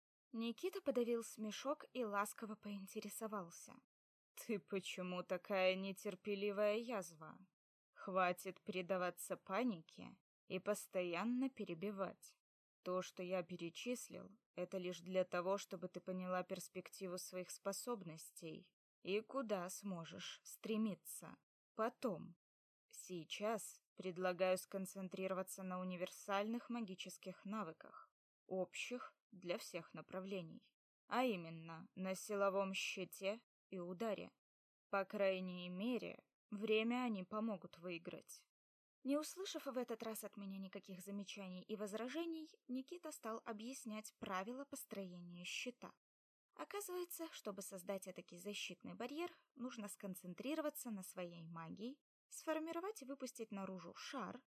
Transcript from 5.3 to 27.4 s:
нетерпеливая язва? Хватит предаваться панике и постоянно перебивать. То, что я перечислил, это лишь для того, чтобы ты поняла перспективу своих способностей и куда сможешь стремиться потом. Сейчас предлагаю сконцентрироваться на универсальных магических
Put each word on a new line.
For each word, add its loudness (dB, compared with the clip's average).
нетерпеливая 2
язва? -4
Хватит 4
предаваться 0
панике 0
и 0
постоянно 2
перебивать. -2
То, 4
что -6
я 2
перечислил, -4
это -2
лишь -2
для 4
того, 4
чтобы -6
ты -6
поняла 0
перспективу -4
своих -6
способностей -4
и 4
куда 0
сможешь -6
стремиться -2
потом. 0
Сейчас -2
предлагаю 6
сконцентрироваться -2
на -2
универсальных 2
магических -4